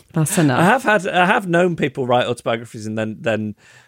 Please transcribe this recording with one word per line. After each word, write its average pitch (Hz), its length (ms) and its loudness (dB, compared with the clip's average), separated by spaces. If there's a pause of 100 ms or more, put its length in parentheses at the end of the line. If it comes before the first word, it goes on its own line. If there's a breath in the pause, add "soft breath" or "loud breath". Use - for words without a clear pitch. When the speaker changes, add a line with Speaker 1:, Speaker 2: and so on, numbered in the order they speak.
(120 loud breath)
Speaker 1:
That's 156 260 0
enough. 139 220 2
Speaker 2:
I 165 40 4
have 247 180 4
had, 208 260 2
I 175 180 2
have 196 220 0
known 170 280 2
people 135 300 -4
write 123 200 2
autobiographies 117 600 -6
and 110 120 -6
then, 110 220 -4
then 107 360 -4 (320 soft breath)